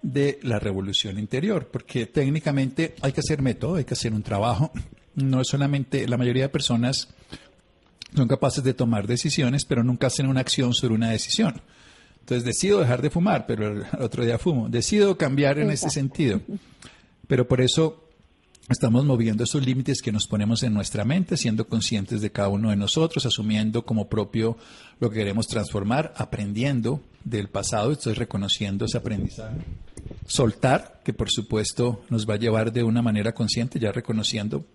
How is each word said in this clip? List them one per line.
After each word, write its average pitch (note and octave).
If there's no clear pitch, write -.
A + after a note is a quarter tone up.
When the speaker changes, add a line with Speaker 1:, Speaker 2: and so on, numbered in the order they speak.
Speaker 1:
de C#3
la A#2
revolución G2
interior, C#3+
porque A#2+
técnicamente C#3+
hay C3+
que -
hacer D3
método, C#3
hay C#3+
que -
hacer A#2
un G#2+
trabajo. A2+
No C3+
es B2+
solamente, C#3
la A#2+
mayoría B2
de C3+
personas B2
son C3+
capaces C3
de C3
tomar A2+
decisiones, B2+
pero A#2+
nunca B2
hacen C3+
una C3
acción B2
sobre A2+
una A2+
decisión. D3+
Entonces, B2
decido F#3+
dejar B2
de C#3
fumar, E3+
pero G#2+
el, G#2
el -
otro A#2+
día A#2
fumo. B2+
Decido F#3+
cambiar C#3+
en D3+
ese D3
Speaker 2:
Exacto. D3
Speaker 1:
sentido. C3
Pero B2
por B2+
eso D#3
estamos A#2+
moviendo A#2
esos C#3
límites C3
que A#2
nos G#2
ponemos G#2+
en A2
nuestra G#2
mente, E3+
siendo A2
conscientes G#2+
de G#2+
cada G2+
uno G2+
de G2+
nosotros, C#3
asumiendo G#2+
como G#2+
propio A2
lo A#2
que G#2+
queremos G#2
transformar, A2
aprendiendo A2+
del G#2+
pasado, G#2+
estoy A#2+
reconociendo G2+
ese A2+
aprendizaje. A2
Soltar, -
que -
por G#2
supuesto A2+
nos A2
va G#2+
a G#2
llevar A2
de A#2+
una A#2
manera A2
consciente, A#2+
ya G#2+
reconociendo A2